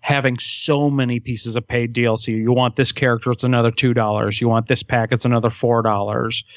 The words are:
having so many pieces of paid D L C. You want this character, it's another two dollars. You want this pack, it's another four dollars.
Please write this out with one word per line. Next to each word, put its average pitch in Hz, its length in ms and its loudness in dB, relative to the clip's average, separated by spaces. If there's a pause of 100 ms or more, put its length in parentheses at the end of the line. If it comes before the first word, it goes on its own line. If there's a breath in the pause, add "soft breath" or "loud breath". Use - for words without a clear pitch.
having 131 380 0
so 147 500 0
many 123 300 0
pieces 117 380 -6
of 113 100 -6
paid 120 260 -2
D 120 120 0
L 113 100 2
C. 113 180 -4
You 110 200 0
want 123 240 2
this 135 160 2
character, 123 380 0
it's - 120 -2
another 120 260 2
two 123 240 0
dollars. 107 460 0
You 117 80 0
want 113 200 2
this 131 140 0
pack, 117 300 -2
it's 123 140 0
another 117 240 2
four 117 320 0
dollars. 110 640 -2 (140)